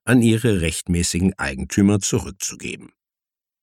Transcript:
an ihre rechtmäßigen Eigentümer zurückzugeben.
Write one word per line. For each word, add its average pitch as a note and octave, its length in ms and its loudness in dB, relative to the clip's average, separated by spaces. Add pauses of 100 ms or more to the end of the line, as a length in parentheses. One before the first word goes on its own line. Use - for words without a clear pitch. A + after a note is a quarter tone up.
an A#2+ 180 4
ihre A2 400 2
rechtmäßigen F2 760 -2
Eigentümer G2+ 640 0
zurückzugeben. - 920 -8 (720)